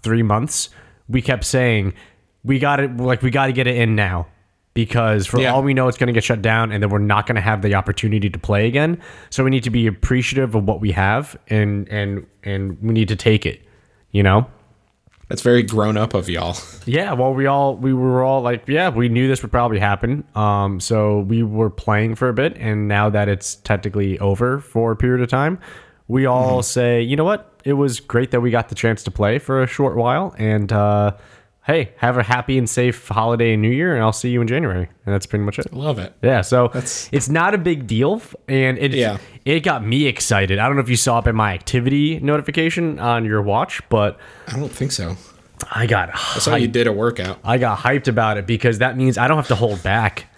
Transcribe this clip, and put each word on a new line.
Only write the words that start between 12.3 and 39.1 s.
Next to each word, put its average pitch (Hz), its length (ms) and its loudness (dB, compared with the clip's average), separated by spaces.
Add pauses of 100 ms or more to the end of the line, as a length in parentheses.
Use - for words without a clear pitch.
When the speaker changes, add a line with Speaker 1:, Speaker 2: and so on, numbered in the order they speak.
Speaker 1:
and 98 380 -4
we 113 100 0
need 110 160 2
to 107 80 -2
take 110 300 2
it, - 160 -8 (480)
you 101 120 2
know? 98 240 4 (840)
Speaker 2:
That's 120 100 -6
very 123 220 6
grown 107 340 0
up 107 160 0
of 92 160 -2
y'all. 87 300 -4 (260)
Speaker 1:
Yeah, 151 300 -2
well, 127 180 0
we 135 140 0
all, 139 300 2
we 131 180 0
were 127 280 2
all 131 200 2
like, 120 260 -2
"Yeah, 160 220 2
we 120 180 2
knew 123 200 2
this 135 120 0
would 117 100 -8
probably 120 280 0
happen." 104 460 0 (100)
Um, 101 440 0
so 107 420 0
we 113 220 0
were 107 280 0
playing 110 460 -2
for 131 120 0
a 117 60 -2
bit, 135 260 0
and 107 260 -2
now 104 220 2
that 104 220 0
it's - 240 -4
technically 98 640 -2
over 113 400 0
for 113 340 -2
a 107 40 -4
period 123 260 0
of 120 80 -2
time, 151 280 0 (500)
we 131 180 0
all 127 320 2
Speaker 2:
Mm-hmm. 120 40 0
Speaker 1:
say, 120 400 0
"You 127 140 -2
know 156 80 2
what? 208 260 -2 (140)
It 139 80 0
was 139 260 0
great 123 320 -2
that 120 100 0
we 120 120 0
got 117 160 0
the - 80 -10
chance 113 260 0
to 98 80 -8
play 110 300 0
for 135 200 -2
a 127 60 2
short 123 300 -2
while, 135 420 -2
and, 107 340 0
uh, 104 380 2 (540)
hey, 147 320 0
have 123 200 0
a 120 60 2
happy 123 360 -2
and 120 120 0
safe 123 380 -2
holiday 113 460 0
and 107 80 2
New 113 100 2
Year, 170 240 0
and 113 80 2
I'll 110 80 4
see 123 180 -4
you 120 100 0
in 117 60 0
January." 110 420 -2 (160)
And 101 80 -2
that's 98 140 -2
pretty 104 180 -2
much 104 140 -4
it. - 140 -8
Speaker 2:
Love 135 260 -4
it. 92 140 -10 (100)
Speaker 1:
Yeah, 117 200 4
so 123 300 2
Speaker 2:
That's - 380 -8
Speaker 1:
it's 139 180 -2
not 170 260 2
a 196 40 2
big 156 300 -2
deal, 143 340 0
f-, - 140 -20 (100)
and 131 320 2
it, 135 140 0
Speaker 2:
Yeah. 113 240 0 (280)